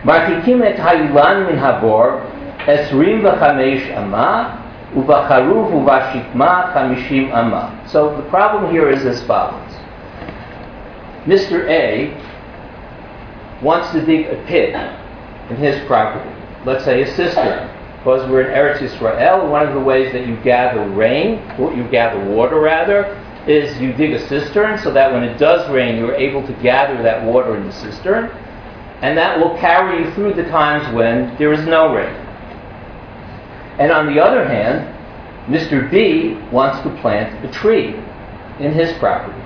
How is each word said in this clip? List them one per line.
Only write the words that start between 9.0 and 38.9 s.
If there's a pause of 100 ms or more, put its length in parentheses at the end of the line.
as
follows. (1500)
Mister
A (1500)
wants
to
dig
a (100)
pit (720)
in
his
property, (360)
let's
say
a
cistern, (280)
because
we're
in
Eretz
Yisrael.
One
of
the
ways
that
you
gather
rain, (160)
you
gather
water
rather, (300)
is
you
dig
a
cistern
so
that
when
it
does
rain,
you're
able
to
gather
that
water
in
the
cistern, (720)
and
that
will
carry
you
through
the
times
when
there
is
no
rain. (1600)
And
on
the
other
hand, (600)
Mister
B (140)
wants
to (120)
plant
a
tree (640)
in
his